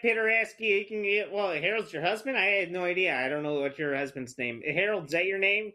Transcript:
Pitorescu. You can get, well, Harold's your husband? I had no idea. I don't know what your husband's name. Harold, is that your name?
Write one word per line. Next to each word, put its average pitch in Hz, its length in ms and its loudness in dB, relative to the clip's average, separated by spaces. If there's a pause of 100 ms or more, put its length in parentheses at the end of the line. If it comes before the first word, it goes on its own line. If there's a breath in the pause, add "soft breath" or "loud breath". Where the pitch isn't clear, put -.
Pitorescu. 220 580 2
You 208 260 2
can 214 160 -4
get, 202 280 0
well, 196 200 0
Harold's 180 420 0
your 151 80 -4
husband? 220 360 0
I 190 80 4
had 196 260 2
no 180 140 -2
idea. 175 340 2
I 131 100 0
don't 147 140 -2
know 151 160 0
what 139 180 -2
your 147 180 0
husband's 135 440 -6
name. 120 260 -4
Harold, 180 400 0
is 139 60 -14
that 170 140 2
your 196 120 0
name? 202 380 2